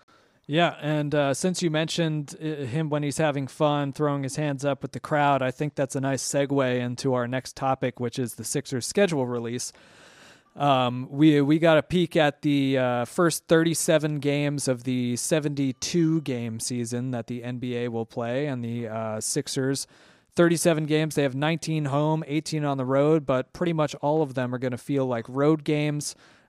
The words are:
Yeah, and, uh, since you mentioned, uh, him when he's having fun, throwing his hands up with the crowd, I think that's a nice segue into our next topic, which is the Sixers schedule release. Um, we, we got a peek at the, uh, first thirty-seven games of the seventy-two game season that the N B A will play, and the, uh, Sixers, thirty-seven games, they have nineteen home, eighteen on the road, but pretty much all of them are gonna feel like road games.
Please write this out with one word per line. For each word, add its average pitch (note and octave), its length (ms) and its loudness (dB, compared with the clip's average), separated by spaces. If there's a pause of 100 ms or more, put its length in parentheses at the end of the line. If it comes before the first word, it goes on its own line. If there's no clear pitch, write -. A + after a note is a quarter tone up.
(480)
Yeah, D#3+ 320 2
and, D3+ 320 -2
uh, C#3 220 2
since F#3 260 -2
you E3+ 120 0
mentioned, D#3 680 -2
uh, D3+ 260 -6
him D#3 220 -2
when D3 140 -2
he's C#3+ 160 -2
having C#3+ 300 0
fun, D3 440 0
throwing C#3+ 300 0
his C3 140 -6
hands C#3+ 280 -2
up C#3 160 0
with - 120 -10
the B2+ 80 -10
crowd, C#3+ 420 2
I B2+ 80 0
think D3 240 -4
that's C#3 220 -2
a C3 40 -2
nice C3+ 220 0
segue C3+ 560 0
into B2 360 -2
our B2 120 2
next B2+ 300 -6
topic, C3 420 -2
which A#2+ 180 -4
is B2 180 -4
the A2+ 100 -12
Sixers C3 420 -4
schedule E3 400 2
release. A#2+ 460 -6 (840)
Um, B2+ 560 0
we, D3 300 6
we D3 180 4
got D#3+ 200 6
a C3+ 40 4
peek E3+ 320 0
at D3+ 280 2
the, C#3 360 2
uh, B2 280 0
first - 420 0
thirty-seven D#3 720 2
games C#3+ 480 0
of B2 160 -2
the B2 320 -2
seventy-two D3+ 1040 0
game A#2 400 -6
season B2 500 -4
that A#2 160 -4
the A#2+ 160 -8
N B2 160 -8
B B2 200 -4
A B2 100 -2
will A2+ 180 -4
play, B2 400 -4
and B2 180 -4
the, A#2 220 -4
uh, A2 340 -6
Sixers, C3+ 680 -2 (480)
thirty-seven E3+ 480 4
games, D3+ 320 0
they D3 80 4
have B2+ 100 0
nineteen D#3 520 -2
home, D3+ 420 2
eighteen D3+ 360 -2
on C#3+ 120 0
the C3 100 -2
road, C#3+ 400 4
but C3 260 0
pretty F3 200 -2
much D3+ 240 -2
all D3+ 260 0
of C3+ 120 -4
them B2+ 200 -2
are B2 40 -4
gonna B2 200 -4
feel C#3 280 -2
like A#2 220 -4
road D3 360 2
games. D3+ 500 -2 (340)